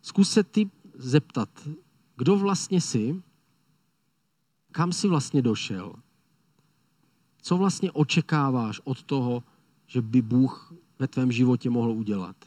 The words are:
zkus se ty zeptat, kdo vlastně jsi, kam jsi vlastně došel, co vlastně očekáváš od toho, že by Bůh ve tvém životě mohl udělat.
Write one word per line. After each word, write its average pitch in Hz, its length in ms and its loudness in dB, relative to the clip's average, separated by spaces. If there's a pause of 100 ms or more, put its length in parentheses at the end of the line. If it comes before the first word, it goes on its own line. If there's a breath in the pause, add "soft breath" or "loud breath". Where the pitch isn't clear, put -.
zkus - 280 2
se 220 120 4
ty 208 280 0 (240)
zeptat, 131 540 -2 (680)
kdo 180 200 2
vlastně 196 440 0
jsi, 135 420 -4 (1500)
kam 175 200 0
jsi 202 160 -2
vlastně 147 340 2
došel, 104 520 -4 (1500)
co 175 140 0
vlastně 190 360 0
očekáváš 135 920 0
od 131 180 -6
toho, 123 400 -2 (440 soft breath)
že 123 160 -2
by 117 200 4
Bůh 123 520 0 (240)
ve 135 100 -4
tvém 127 240 0
životě 123 380 2
mohl 117 200 0
udělat. 104 460 -4 (100)